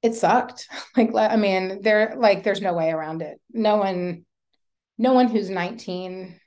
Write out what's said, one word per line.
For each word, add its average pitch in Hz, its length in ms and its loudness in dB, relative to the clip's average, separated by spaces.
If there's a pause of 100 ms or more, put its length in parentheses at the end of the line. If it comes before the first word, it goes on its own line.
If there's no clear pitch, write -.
it 226 120 2
sucked. - 540 -2 (140)
<laughs> - 140 -4
Like, 226 160 4
le-, 220 160 2
I 220 80 2
mean, 190 440 0
there, 214 380 2
like, 202 240 4
there's 190 180 -2
no 185 140 -2
way 165 160 0
around 160 320 -6
it. - 180 -12 (120)
No 214 240 2
one, 180 500 -4 (720)
no 247 140 2
one 247 160 6
who's 208 200 0
nineteen 185 1000 -8